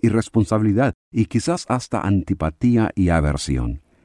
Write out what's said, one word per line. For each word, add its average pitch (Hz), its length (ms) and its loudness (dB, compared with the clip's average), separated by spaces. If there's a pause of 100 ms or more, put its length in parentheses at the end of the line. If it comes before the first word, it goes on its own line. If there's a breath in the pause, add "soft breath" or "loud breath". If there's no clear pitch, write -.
irresponsabilidad 110 920 2 (160)
y 110 180 0
quizás 170 420 -2
hasta 120 320 -4
antipatía 98 920 0
y 92 140 2
aversión. 71 720 -2 (240 soft breath)